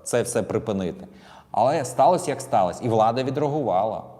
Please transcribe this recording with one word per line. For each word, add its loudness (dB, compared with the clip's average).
це 0
все -2
припинити. -4
Але 2
сталося, 2
як -4
сталося, 0
і 0
влада 2
відреагувала 0